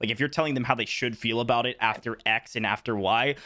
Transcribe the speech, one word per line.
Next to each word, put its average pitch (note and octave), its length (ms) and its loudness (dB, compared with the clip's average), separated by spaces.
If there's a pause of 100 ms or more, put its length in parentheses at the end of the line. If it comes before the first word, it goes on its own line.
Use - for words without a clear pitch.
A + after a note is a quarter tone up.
Like, G#2+ 80 0
if A2+ 100 -2
you're D3 80 2
telling D#3 240 0
them B2+ 100 0
how B2+ 120 2
they A#2 100 -2
should A#2+ 320 -2
feel A2+ 240 0
about A#2+ 240 2
it B2 160 -4
after A2 460 -2
X A2+ 300 0
and A2 100 -2
after G#2+ 280 -2
Y, A2+ 520 2